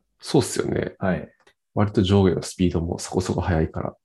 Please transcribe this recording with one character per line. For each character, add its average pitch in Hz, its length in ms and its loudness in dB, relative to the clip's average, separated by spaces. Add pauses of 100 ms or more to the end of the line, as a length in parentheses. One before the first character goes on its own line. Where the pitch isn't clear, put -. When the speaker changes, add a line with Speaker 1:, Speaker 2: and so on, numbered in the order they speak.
(200)
Speaker 1:
そ - 180 2
う 120 40 6
っ - 20 -2
す - 160 -4
よ - 60 -2
ね。 - 320 -4
Speaker 2:
は 95 160 0
い。 - 140 -6 (460)
Speaker 1:
割 104 180 0
と 110 100 4
上 98 220 4
下 87 100 4
の - 80 -4
ス - 140 -12
ピ 92 120 2
ー 80 40 -2
ド 87 80 0
も 87 180 -4
そ - 120 -12
こ - 100 -2
そ 98 140 -2
こ - 60 -2
速 90 220 0
い - 80 -2
か - 100 -8
ら。 - 240 -8